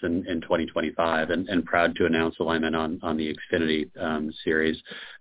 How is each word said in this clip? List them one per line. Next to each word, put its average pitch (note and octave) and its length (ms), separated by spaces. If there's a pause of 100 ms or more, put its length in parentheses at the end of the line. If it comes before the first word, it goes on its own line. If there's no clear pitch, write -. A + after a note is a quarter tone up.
in, F2 240
in E2+ 120
twenty E2 260
twenty-five, D#2+ 640
and, F2 180
and F2 160
proud E2+ 320
to F2+ 100
announce E2 320
alignment D#2+ 380
on, D#2+ 260
on E2 140
the D#2 180
Xfinity, D#2 640
um, D#2 320 (140)
series. D#2+ 360 (400)